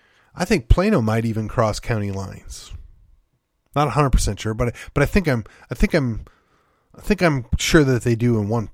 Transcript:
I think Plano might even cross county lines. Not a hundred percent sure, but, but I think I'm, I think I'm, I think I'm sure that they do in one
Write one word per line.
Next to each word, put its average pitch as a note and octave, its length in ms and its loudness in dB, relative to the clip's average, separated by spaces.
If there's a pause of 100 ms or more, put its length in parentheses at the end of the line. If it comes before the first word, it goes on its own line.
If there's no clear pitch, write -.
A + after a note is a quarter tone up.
(360)
I F3+ 80 -4
think F3+ 240 0
Plano F#3+ 340 4
might A2 220 0
even A2 240 -4
cross G#2+ 320 0
county G2+ 320 -4
lines. - 640 -12 (1000)
Not D3 140 0
a B2+ 40 -4
hundred C#3 180 0
percent - 320 0
sure, A2+ 120 -4
but, A#2+ 220 -4 (180)
but C#3+ 100 2
I - 20 4
think F#3 220 0
I'm, A#2+ 180 0 (260)
I A#2+ 40 -8
think - 180 2
I'm, B2 320 0 (720)
I - 40 -20
think G#3 200 -2
I'm D3 240 2 (120)
sure D#3 280 4
that B2+ 180 2
they A#2+ 120 2
do A#2 240 0
in G2+ 100 -2
one A2 240 -4